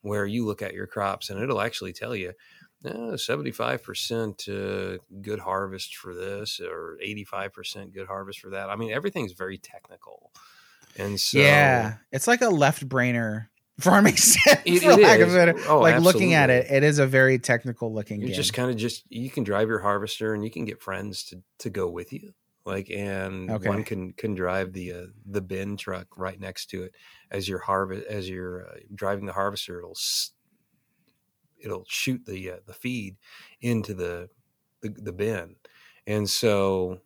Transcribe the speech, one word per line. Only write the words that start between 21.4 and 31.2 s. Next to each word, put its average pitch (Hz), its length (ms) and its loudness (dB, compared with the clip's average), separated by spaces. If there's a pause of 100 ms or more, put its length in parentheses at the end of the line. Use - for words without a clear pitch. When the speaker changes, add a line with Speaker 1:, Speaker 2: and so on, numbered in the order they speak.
Speaker 1:
to - 120 -10
go 92 200 -4
with 87 240 -12
you. - 180 -18 (340)
Like, 98 240 -6
and 95 600 -6
Speaker 2:
Okay. 107 200 -6
Speaker 1:
one 104 140 -4
can, 92 280 -8
can 107 220 -6
drive 92 400 -4
the, 90 180 -10
uh, 87 100 -14 (220)
the 101 160 -6
bin 95 380 -8
truck 92 300 -10 (100)
right 92 200 -8
next 95 280 -12
to 92 160 -10
it 92 120 -14 (360)
as 101 180 -6
you're 95 100 -4
harve-, 95 480 -2
as 101 220 -8
you're, 90 400 -12
uh, - 60 -20 (200)
driving 98 300 -4
the 95 80 -10
harvester. 98 460 -4
It'll 87 140 -16
s-, - 400 -6 (1300)